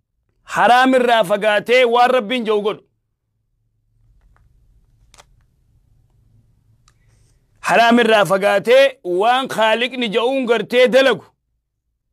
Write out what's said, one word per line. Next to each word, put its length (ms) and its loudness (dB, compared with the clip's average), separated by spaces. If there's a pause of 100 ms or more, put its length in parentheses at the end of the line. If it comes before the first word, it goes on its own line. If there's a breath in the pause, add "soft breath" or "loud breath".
(440)
haraam 500 2
irraa 300 2
fagaatee 600 0
waan 260 2
Rabbiin 360 -4
jedhu 160 -2
godhu. 200 -6 (4000)
Haraam 300 2
irraa 260 2
fagaatee 600 0 (200)
waan 440 -2
Khaaliqni 600 -2
jedhuun 380 -4
gartee 420 0
dalagu. 360 0 (880)